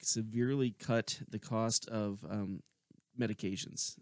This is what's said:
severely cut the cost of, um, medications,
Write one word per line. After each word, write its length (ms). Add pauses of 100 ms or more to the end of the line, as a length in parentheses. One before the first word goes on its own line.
severely 720
cut 560
the 120
cost 480
of, 420
um, 320 (560)
medications, 840